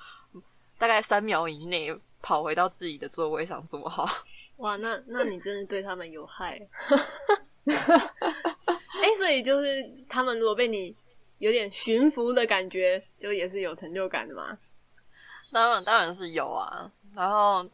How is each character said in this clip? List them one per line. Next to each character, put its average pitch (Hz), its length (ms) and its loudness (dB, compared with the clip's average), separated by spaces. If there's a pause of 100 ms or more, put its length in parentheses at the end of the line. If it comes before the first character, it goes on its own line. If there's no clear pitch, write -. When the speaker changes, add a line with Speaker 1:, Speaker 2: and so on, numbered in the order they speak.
(760)
Speaker 1:
大 226 120 2
概 220 120 4
三 208 220 0
秒 170 260 0
以 151 180 -10
内 160 300 -4 (240)
跑 156 220 0
回 156 120 -2
到 175 140 2
自 - 160 -10
己 156 140 -8
的 143 100 -10
座 160 200 -4
位 156 180 -4
上 156 200 -10
坐 143 220 -10
好。 147 200 -2 (480)
Speaker 2:
哇， 214 200 -4
那， 220 300 -6
那 247 180 -2
你 196 140 -4
真 196 180 -8
的 202 100 -8
对 196 140 -4
他 196 140 -6
们 170 160 -12
有 156 160 -14
害。 - 320 -10
<laughs> - 1040 -2
诶， 339 1500 2
所 392 140 2
以 269 120 4
就 277 200 2
是 269 260 -2 (200)
他 254 140 -2
们 247 160 0
如 226 80 0
果 214 80 2
被 240 120 2
你 196 280 -4 (440)
有 214 140 2
点 220 180 0
驯 233 400 4
服 240 220 0
的 247 120 4
感 196 240 0
觉， 185 340 2 (160)
就 202 140 -6
也 185 160 -2
是 196 120 -6
有 165 140 -4
成 165 200 -12
就 190 140 -4
感 127 200 -4
的 147 60 -14
嘛？ 80 240 -10 (920)
Speaker 1:
当 233 180 4
然， 202 140 2
当 214 120 4
然 175 160 4
是 180 180 -8
有 156 200 -2
啊。 - 400 -6 (240)
然 190 160 0
后 202 420 4